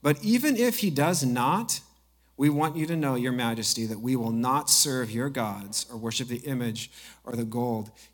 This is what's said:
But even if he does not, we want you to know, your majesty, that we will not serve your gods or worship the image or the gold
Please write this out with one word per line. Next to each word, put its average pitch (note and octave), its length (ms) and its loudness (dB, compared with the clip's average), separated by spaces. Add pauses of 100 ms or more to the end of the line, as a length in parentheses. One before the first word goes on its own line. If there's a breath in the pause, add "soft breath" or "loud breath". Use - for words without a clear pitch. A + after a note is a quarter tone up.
But D3 200 2
even B3 340 4
if A#3 220 2
he G3 120 2
does D3 340 2
not, C3+ 560 2 (560)
we C#3 120 4
want D3+ 280 2
you D#3 100 -2
to E3 100 -2
know, C#3 200 2
your B2 160 0
majesty, A#2 540 -2
that G#2+ 140 -6
we B2+ 140 0
will A#2 160 0
not B2 400 0
serve B2+ 400 2
your A#2 180 -2
gods G#2+ 640 -6
or B2 60 -12
worship A2+ 320 -4
the B2 100 -6
image B2 520 -4 (340 loud breath)
or A#2+ 100 -8
the A#2 100 -2
gold A2+ 460 -2 (240 loud breath)